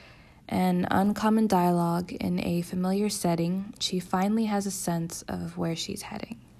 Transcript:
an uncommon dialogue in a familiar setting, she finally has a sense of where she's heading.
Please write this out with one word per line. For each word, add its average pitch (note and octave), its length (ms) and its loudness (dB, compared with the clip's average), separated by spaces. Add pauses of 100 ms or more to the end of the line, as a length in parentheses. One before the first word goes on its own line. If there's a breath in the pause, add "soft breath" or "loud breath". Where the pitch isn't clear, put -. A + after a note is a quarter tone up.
(480 soft breath)
an F#3 420 2
uncommon G#3+ 560 4
dialogue F3 680 2
in F3+ 320 -2
a F3 180 0
familiar F#3+ 460 0
setting, F3+ 680 0
she - 220 -4
finally G#3 460 2
has G3+ 200 0
a F#3+ 60 -4
sense E3+ 560 -4
of F3 280 -6
where E3+ 200 -2
she's - 260 -8
heading. - 380 -12 (200)